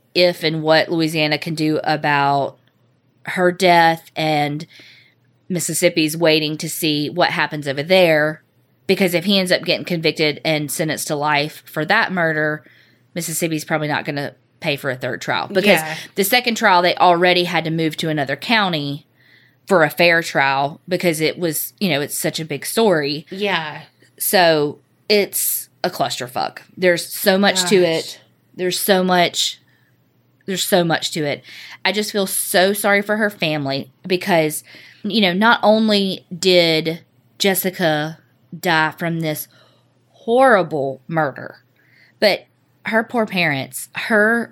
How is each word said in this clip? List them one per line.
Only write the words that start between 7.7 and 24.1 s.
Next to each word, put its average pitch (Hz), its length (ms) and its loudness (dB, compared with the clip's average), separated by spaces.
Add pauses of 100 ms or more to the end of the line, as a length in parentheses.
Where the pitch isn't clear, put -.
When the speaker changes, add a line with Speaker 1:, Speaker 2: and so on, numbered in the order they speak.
Speaker 1:
there. 160 600 2 (460)
Because 185 260 2
if 165 100 -2
he 196 140 2
ends 180 140 0
up 160 100 0
getting 156 220 -2
convicted 156 600 -2
and 151 240 -2
sentenced 156 400 -4
to 160 60 -4
life 147 500 -2
for - 200 -6
that 180 260 0
murder, 156 540 -2 (500)
Mississippi's 160 500 -4
probably 151 220 -4
not 143 180 -4
gonna 143 300 -8 (240)
pay 151 180 -4
for 135 140 -6
a 123 60 -6
third 123 260 -6
trial. 113 240 -4
Because 190 200 0 (140)
Speaker 2:
Yeah. 156 160 -8 (200)
Speaker 1:
the 196 80 0
second 240 320 0
trial, 190 260 4
they 175 140 2
already 180 480 4
had 170 200 -2
to 165 60 -4
move 160 280 -2
to 165 100 -4
another 143 260 -2
county 156 720 -2 (600)
for 170 160 4
a 147 60 2
fair 170 340 2
trial 139 640 -2
because 175 320 -2
it 156 180 -2
was, 165 400 -4
you 202 100 -2
know, 139 120 0
it's - 180 -6
such 160 220 -4
a 160 40 -8
big 147 220 -10
story. 156 640 0
Speaker 2:
Yeah. 165 520 -6 (360)